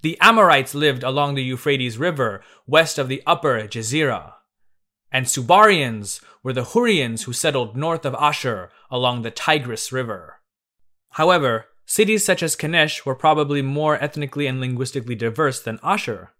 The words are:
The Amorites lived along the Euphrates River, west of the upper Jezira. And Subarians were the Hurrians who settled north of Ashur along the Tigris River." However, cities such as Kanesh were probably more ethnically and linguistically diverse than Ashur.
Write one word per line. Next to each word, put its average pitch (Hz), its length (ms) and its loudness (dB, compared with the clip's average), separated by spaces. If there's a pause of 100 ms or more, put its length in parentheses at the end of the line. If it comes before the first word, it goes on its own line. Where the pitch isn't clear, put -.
The 165 200 -4
Amorites 175 540 6
lived 143 260 0
along 143 320 -2
the 135 100 -4
Euphrates 127 540 -2
River, 131 460 -4 (240)
west 156 320 2
of 131 80 -4
the 135 180 -6
upper 139 420 0
Jezira. 113 680 -4 (760)
And 131 140 -2
Subarians 135 960 4 (220)
were 127 100 -6
the 123 100 -2
Hurrians 151 600 0
who 123 100 -8
settled 123 420 -2
north 160 300 -4
of 127 80 -4
Ashur 120 560 -2 (220)
along 123 320 -2
the 113 80 -8
Tigris 127 600 -2
River." 113 500 -8 (720)
However, 151 580 2 (180)
cities 214 360 2
such 180 200 0
as 160 120 -2
Kanesh 156 480 0
were 131 120 -4
probably 143 480 2
more 147 400 0
ethnically 147 420 -6
and 131 140 -4
linguistically 127 560 -4
diverse 117 440 -2
than 110 220 -8
Ashur. 165 580 -4